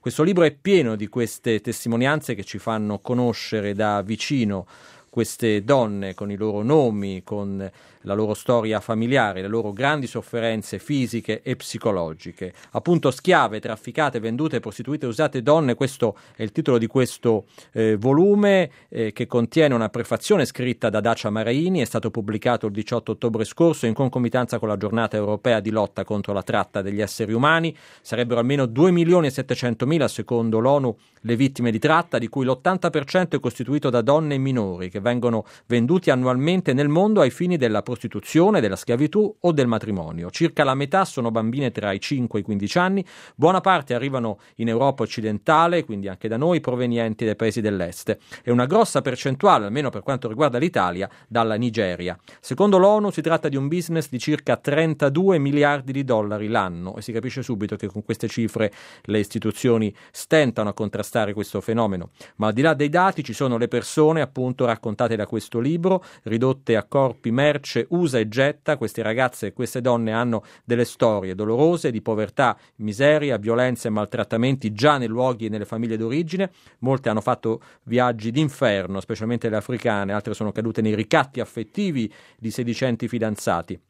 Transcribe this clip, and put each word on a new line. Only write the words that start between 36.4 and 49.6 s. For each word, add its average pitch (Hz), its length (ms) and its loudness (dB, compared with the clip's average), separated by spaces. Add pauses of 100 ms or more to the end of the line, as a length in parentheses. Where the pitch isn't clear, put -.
nel 143 140 2
mondo 190 340 4
ai 131 100 4
fini 180 260 -2
della 110 240 2
prostituzione, 156 800 0
della 104 160 0
schiavitù 151 640 0
o 175 120 2
del 139 160 2
matrimonio. 90 600 -4
Circa 160 340 0
la 135 120 2
metà 143 300 0
sono 117 260 -4
bambine 117 400 -2
tra 104 200 -4
i 98 80 -4
cinque 120 400 -4
e - 20 -2
i - 40 -10
quindici 101 320 -2
anni, 185 280 2 (300)
buona 170 260 4
parte 165 320 2
arrivano 120 460 -4 (160)
in 113 120 -4
Europa 123 360 2
occidentale, 156 840 0
quindi 98 220 -8
anche 95 200 -10
da 110 100 -2
noi, 160 220 2
provenienti 120 640 -2
dai 107 120 0
paesi 113 260 -2
dell'est, 101 560 -4 (260)
e 120 80 -2
una 123 140 4
grossa 170 360 2
percentuale, 135 640 2